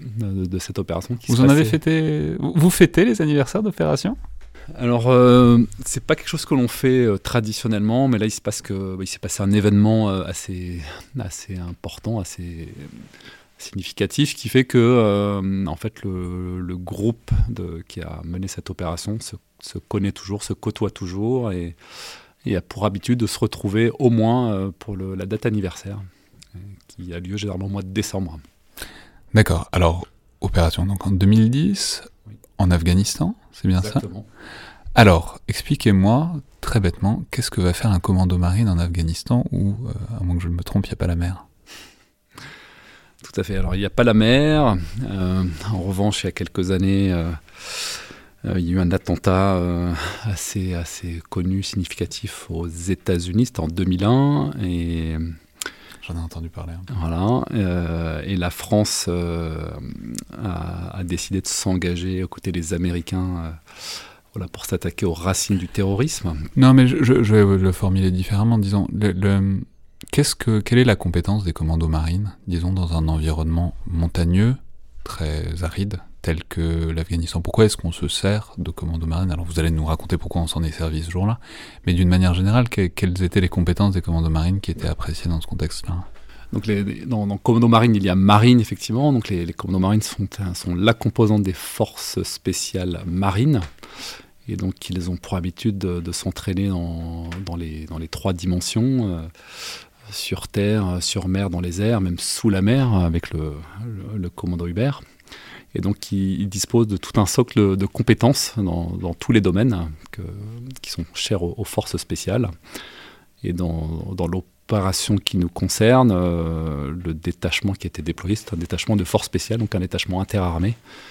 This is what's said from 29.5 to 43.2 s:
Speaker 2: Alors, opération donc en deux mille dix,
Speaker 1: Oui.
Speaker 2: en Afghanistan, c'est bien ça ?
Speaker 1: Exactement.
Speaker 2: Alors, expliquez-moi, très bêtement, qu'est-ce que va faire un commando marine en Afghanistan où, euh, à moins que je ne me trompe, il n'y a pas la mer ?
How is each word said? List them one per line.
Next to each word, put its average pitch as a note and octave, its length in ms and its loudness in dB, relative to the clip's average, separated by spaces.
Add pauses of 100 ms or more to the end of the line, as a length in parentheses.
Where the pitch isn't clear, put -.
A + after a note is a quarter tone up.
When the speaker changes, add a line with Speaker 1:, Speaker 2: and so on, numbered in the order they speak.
Speaker 2:
Alors, F2 340 2 (360)
opération F2 440 2
donc G2 220 -4
en G2+ 40 2
deux F#2+ 140 4
mille A2 240 6
dix, E3 540 0 (240)
Speaker 1:
Oui. G#2 60 -18 (240)
Speaker 2:
en F2+ 120 4
Afghanistan, F2+ 640 2 (200)
c'est - 140 -6
bien F#2 140 4
ça ? G#2 60 -2
Speaker 1:
Exactement. G#2 400 -6 (640)
Speaker 2:
Alors, F#2 540 6
expliquez-moi, A#2 840 2 (300)
très - 180 0
bêtement, F#2+ 520 0
qu'est-ce - 180 -4
que - 100 -4
va F2+ 140 2
faire A2 180 0
un F#2 80 4
commando F#2 380 2
marine F#2 320 2
en E2+ 80 2
Afghanistan E2+ 760 0
où, G2 180 0
euh, G#2 240 -6 (260)
à F#2 40 -4
moins F2 140 0
que F2 60 -4
je F2 40 -4
ne E2+ 60 -2
me F2 80 -4
trompe, G2+ 240 0
il - 40 -10
n'y - 40 -8
a - 40 -8
pas - 100 0
la E2+ 80 2
mer ? F2 320 -4 (1800)